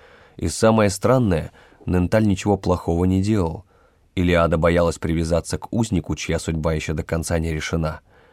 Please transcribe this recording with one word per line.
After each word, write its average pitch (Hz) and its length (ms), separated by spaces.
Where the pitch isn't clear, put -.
И - 120
самое 110 420
странное, 101 600
Ненталь 90 400
ничего 101 320
плохого 87 480
не 95 160
делал. 98 420
Или 87 160
Ада 85 260
боялась 85 400
привязаться 82 580
к - 160
узнику, 95 420
чья 82 240
судьба 80 360
ещё 78 180
до 80 100
конца 82 360
не 80 160
решена. 78 460